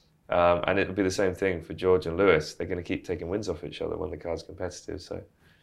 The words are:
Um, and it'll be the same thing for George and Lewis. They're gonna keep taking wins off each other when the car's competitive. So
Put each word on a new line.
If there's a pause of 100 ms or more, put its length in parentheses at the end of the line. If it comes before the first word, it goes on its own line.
(280)
Um,
and
it'll
be
the
same
thing
for
George
and
Lewis.
They're
gonna
keep
taking
wins
off
each
other
when
the
car's
competitive.
So (420)